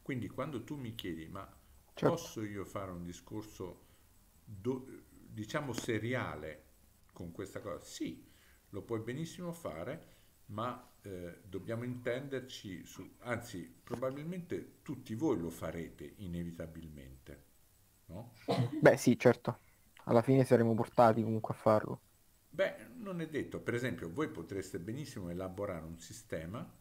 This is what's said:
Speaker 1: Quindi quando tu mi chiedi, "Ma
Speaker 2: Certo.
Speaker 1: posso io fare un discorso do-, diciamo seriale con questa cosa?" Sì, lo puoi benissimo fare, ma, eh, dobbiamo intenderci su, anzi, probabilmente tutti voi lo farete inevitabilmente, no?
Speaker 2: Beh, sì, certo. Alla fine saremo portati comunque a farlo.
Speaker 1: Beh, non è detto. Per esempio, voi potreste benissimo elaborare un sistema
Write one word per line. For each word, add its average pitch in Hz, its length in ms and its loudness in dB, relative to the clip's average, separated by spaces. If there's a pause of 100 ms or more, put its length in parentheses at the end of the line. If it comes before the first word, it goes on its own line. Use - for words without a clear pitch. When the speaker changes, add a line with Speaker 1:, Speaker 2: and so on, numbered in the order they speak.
Speaker 1:
Quindi 120 260 -4
quando 143 360 -6
tu 151 120 -8
mi 117 200 -8
chiedi, 80 320 -6
"Ma 95 180 -10 (480)
Speaker 2:
Certo. - 220 4
Speaker 1:
posso - 280 -6
io 101 200 -6
fare 95 280 -8
un 87 120 -8
discorso 92 800 -10 (580)
do-, 110 420 -4 (240)
diciamo 117 640 -6
seriale 98 920 -2 (480)
con 85 200 -10
questa 98 280 -8
cosa?" 98 240 -8
Sì, - 420 -8 (440)
lo 101 140 -6
puoi 113 160 -2
benissimo 165 520 -6
fare, 120 640 -8 (320)
ma, 117 440 -6 (100)
eh, 90 440 -10
dobbiamo 104 380 -4
intenderci 123 1040 -4
su, - 340 -14
anzi, 113 540 -6 (100)
probabilmente 139 1000 -4
tutti 113 340 -8
voi 123 240 2
lo 85 100 -2
farete 80 680 -6
inevitabilmente, 80 1300 -8 (640)
no? 98 260 -12 (460)
Speaker 2:
Beh, 123 180 12
sì, 120 200 6
certo. - 420 6 (460)
Alla 117 160 8
fine 131 240 8
saremo 117 280 8
portati 113 500 8
comunque 110 300 0
a - 40 -4
farlo. - 440 4 (480)
Speaker 1:
Beh, - 460 -2
non 190 260 -6
è 160 60 -2
detto. - 340 -4
Per 117 120 0
esempio, 120 380 -2
voi 120 180 -2
potreste 92 500 -6
benissimo 110 500 -6
elaborare 90 560 -4
un 82 140 -10
sistema 95 680 -8 (140)